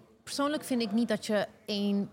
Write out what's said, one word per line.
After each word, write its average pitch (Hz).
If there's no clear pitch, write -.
persoonlijk 294
vind 240
ik 220
niet 233
dat 214
je 208
één 202